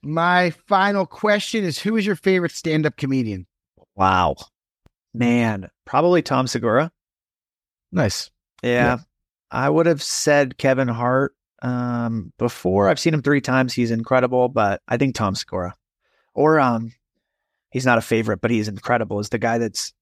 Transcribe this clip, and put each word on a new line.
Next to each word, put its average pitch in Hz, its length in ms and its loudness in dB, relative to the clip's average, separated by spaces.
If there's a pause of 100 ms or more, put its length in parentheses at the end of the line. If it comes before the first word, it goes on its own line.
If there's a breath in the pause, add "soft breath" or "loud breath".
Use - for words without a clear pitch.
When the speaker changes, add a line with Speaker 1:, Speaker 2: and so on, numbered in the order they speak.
Speaker 1:
My 170 480 0 (180)
final 196 380 2
question 208 580 -2
is, 165 140 -4
who 214 180 -2
is 208 120 0
your 202 80 0
favorite 180 360 0
stand-up 156 460 -2
comedian? 117 480 -2 (500)
Speaker 2:
Wow. 92 400 2 (760)
Man, 113 560 0 (160)
probably 170 380 2
Tom 131 240 0
Segura. 120 440 0 (1000)
Speaker 1:
Nice. 98 380 -2 (340)
Speaker 2:
Yeah. 120 80 -2
Speaker 1:
Yeah. 120 260 2 (540)
Speaker 2:
I 135 180 -2
would 160 160 2
have 160 160 2
said 143 560 0
Kevin 135 300 2
Hart, 123 480 0 (260)
um, 120 760 -4
before. 185 520 0
I've 151 100 0
seen 160 140 0
him 151 80 0
three 143 200 2
times. 131 320 0
He's 117 180 0
incredible, 123 580 2
but 104 380 0
I 123 100 -2
think 131 180 0
Tom 101 200 -2
Segura. 90 400 -8 (580)
Or, 151 260 4
um, 117 340 0 (800)
he's 127 140 -4
not 123 120 4
a 113 40 2
favorite, 110 400 0
but 120 100 0
he's 107 160 0
incredible, 107 520 -2
is 104 100 -6
the 120 80 -4
guy 117 200 0
that's - 440 -6